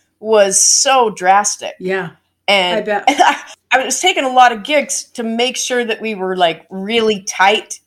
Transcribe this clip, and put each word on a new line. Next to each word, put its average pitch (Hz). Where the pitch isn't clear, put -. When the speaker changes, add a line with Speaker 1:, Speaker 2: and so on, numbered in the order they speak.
Speaker 1:
was 208
so 254
drastic. 190
Speaker 2:
Yeah. 185
Speaker 1:
And 185
Speaker 2:
I -
bet. 202
Speaker 1:
<laughs> -
I, 285
I 262
was -
taking 359
a 254
lot 247
of 208
gigs 285
to 240
make 226
sure 240
that 226
we 220
were, 185
like, 165
really 208
tight -